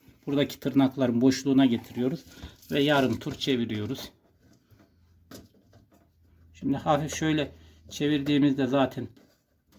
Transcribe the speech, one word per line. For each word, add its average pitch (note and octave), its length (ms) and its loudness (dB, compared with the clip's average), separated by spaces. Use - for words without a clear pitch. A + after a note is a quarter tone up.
buradaki C#3+ 340 -2
tırnakların C3 600 2
boşluğuna C3+ 460 4
getiriyoruz B2 580 -4
ve D#3 80 0
yarım C3+ 380 2
tur C#3 160 -8
çeviriyoruz. A#2 760 -4
Şimdi C#3 220 -4
hafif D3+ 380 -2
şöyle D3+ 380 0
çevirdiğimizde C#3+ 760 2
zaten B2+ 420 -2